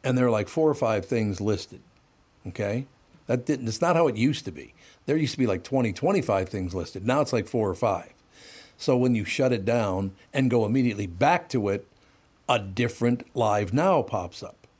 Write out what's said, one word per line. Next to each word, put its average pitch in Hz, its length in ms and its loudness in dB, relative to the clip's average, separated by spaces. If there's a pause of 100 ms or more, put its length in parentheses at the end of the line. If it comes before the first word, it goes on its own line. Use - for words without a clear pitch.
and 131 140 0
there 127 100 4
are, 123 40 4
like, 107 180 0
four 156 220 2
or 143 40 0
five 110 300 0
things 104 340 0
listed, 101 420 -4 (640)
okay? 107 400 -4 (400)
That 123 180 0
didn't, 127 240 -2
it's 107 140 -4
not 170 140 4
how 165 100 4
it 123 100 0
used 127 300 0
to - 40 -8
be. 73 220 -18 (320)
There 147 140 0
used 151 140 0
to - 60 -8
be, 131 80 2
like, 95 160 0
twenty, 123 300 0
twenty-five 117 560 0
things 90 260 -6
listed. 95 320 -6
Now 131 140 2
it's, 143 140 0
like, 107 120 0
four 110 220 0
or 90 60 -2
five. 95 400 -2 (640)
So 131 180 2
when 123 180 2
you 107 120 0
shut 131 260 0
it 101 120 -2
down 98 480 0 (200)
and 131 160 2
go 120 160 2
immediately 107 420 0
back 139 440 0
to 104 180 0
it, 98 180 -4 (640)
a 123 100 4
different 117 760 -2
Live 104 400 0
Now 165 260 4
pops 101 420 -6
up. - 240 -18 (140)